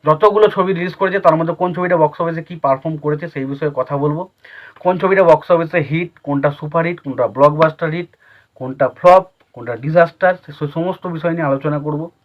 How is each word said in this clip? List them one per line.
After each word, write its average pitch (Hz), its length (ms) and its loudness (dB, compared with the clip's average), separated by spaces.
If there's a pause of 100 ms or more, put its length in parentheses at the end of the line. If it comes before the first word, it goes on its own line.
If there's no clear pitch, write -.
যতগুলো 208 420 4
ছবি 190 260 0
রিলিজ 175 200 -4
করেছে, 190 260 -2
তার 175 160 4
মধ্যে 165 200 -2
কোন 180 180 -2
ছবিটা 180 240 0
বক্স 151 240 0
অফিসে 165 220 -4
কী 175 120 -16
পারফর্ম 156 420 -2
করেছে, 151 300 -4
সেই 143 180 -8
বিষয়ে 139 280 -4
কথা 135 240 -4
বলবো। 151 320 -4 (500)
কোন 180 180 0
ছবিটা 190 260 2
বক্স 160 280 4
অফিসে 165 280 0
হিট, 156 320 -4 (120)
কোনটা 143 280 -2
সুপারহিট, 165 480 -4
কোনটা 131 280 -4
ব্লকবাস্টার 151 640 2
হিট, 170 200 -8 (460)
কোনটা 131 340 -2
ফ্লপ, 180 340 6 (300)
কোনটা 117 220 -10
ডিজাস্টার, 160 580 0 (120)
সে 147 220 -10
সমস্ত 170 400 -8
বিষয় 165 240 -4
নিয়ে 165 200 -4
আলোচনা 147 280 -4
করব। 151 300 -8 (160)